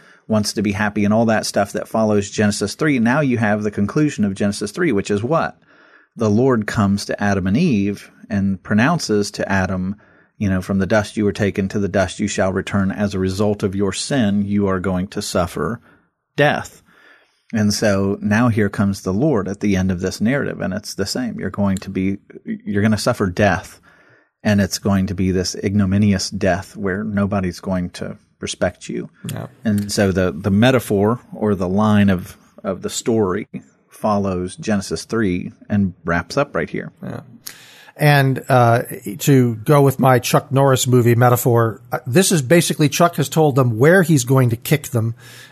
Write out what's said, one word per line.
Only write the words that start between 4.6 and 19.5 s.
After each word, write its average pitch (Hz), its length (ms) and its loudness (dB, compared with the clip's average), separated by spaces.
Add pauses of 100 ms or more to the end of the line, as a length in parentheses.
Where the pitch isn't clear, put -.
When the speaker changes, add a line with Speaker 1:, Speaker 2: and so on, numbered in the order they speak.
Speaker 1:
three, 175 200 -2
which 98 200 -2
is 104 120 0
what? 127 360 -2 (560)
The 113 140 0
Lord 113 380 2
comes 101 380 0
to - 180 -6
Adam 98 240 0
and 95 100 2
Eve 104 540 0 (180)
and 98 340 -2
pronounces 107 680 0
to - 200 -6
Adam, 92 440 -2 (420)
you 104 120 -2
know, 92 120 0
"From 98 180 -2
the 95 60 0
dust 104 320 0
you 104 80 2
were 101 80 2
taken, 98 360 -2
to 110 100 -4
the 98 80 0
dust 92 320 -2
you 104 80 -2
shall 95 260 -2
return. 95 380 -2
As 101 220 -4
a 98 60 -4
result 101 440 -2
of 95 120 -2
your 98 180 0
sin, 104 520 0
you 101 220 0
are 95 120 0
going 92 300 -2
to - 120 -10
suffer 90 600 -4 (540)
death." - 460 -2 (720)
And 107 180 2
so 98 480 0
now 104 260 2
here 104 220 2
comes 98 320 -2
the 92 120 -2
Lord 117 340 0
at 98 120 -8